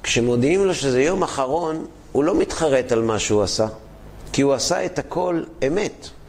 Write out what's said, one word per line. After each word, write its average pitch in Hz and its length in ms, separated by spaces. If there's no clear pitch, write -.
כשמודיעים 123 600
לו 185 80
שזה 131 280
יום 180 220
אחרון, 160 640
הוא 135 120
לא 175 120
מתחרט 135 560
על 113 100
מה 110 180
שהוא 104 240
עשה, 107 240
כי 139 80
הוא 139 120
עשה 175 320
את 170 140
הכל 170 440
אמת 180 420